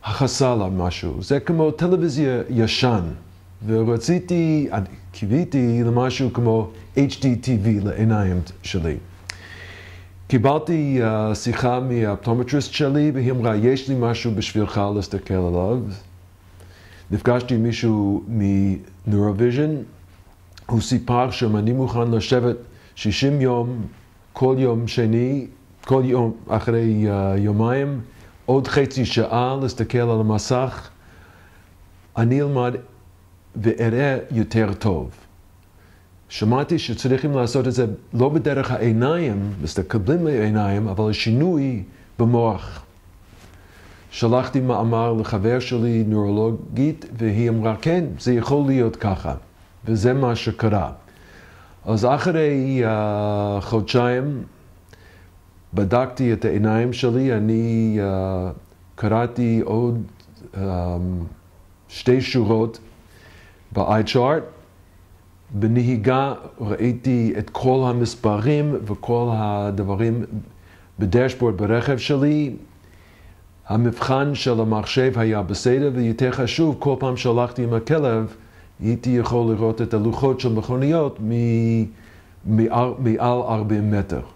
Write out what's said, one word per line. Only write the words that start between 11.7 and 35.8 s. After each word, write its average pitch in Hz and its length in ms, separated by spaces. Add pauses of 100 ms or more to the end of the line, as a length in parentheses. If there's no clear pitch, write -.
מהאופטומטריסט 123 920
שלי, 147 400
והיא 127 180
אמרה, 117 240
"יש 127 340
לי 135 100
משהו 117 360
בשבילך 101 460 (140)
להסתכל 98 380
עליו." 92 460 (1300)
נפגשתי 123 440
עם 113 80
מישהו 107 640
מנוירוויז'ן, 104 1500 (920)
הוא 113 160
סיפר 123 500
שאם 107 260
אני 107 160
מוכן 117 380
לשבת 120 440 (400)
שישים 139 460
יום, 120 440 (480)
כל 131 240
יום 117 300
שני, 123 600 (380)
כל 135 200
יום 120 280 (140)
אחרי, 113 600
אה, 98 280
יומיים, 117 640 (440)
עוד 131 220
חצי 131 380
שעה 120 560
להסתכל 120 360
על 117 220
המסך, 110 680 (1300)
אני 120 240
אלמד 127 340 (800)
ואראה 117 600 (140)
יותר 110 420
טוב. 87 360 (1200)